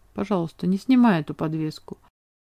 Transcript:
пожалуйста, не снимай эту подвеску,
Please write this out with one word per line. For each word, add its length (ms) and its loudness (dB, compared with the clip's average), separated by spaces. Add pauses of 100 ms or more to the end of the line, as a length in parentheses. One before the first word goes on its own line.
(140)
пожалуйста, 540 -4
не 100 0
снимай 440 4
эту 120 -8
подвеску, 640 -6 (500)